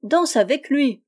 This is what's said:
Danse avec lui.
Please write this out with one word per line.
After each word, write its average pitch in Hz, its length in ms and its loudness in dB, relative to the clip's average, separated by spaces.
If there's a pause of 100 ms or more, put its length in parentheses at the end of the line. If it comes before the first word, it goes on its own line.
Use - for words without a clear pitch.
Danse 311 320 0
avec 240 340 0
lui. 269 380 0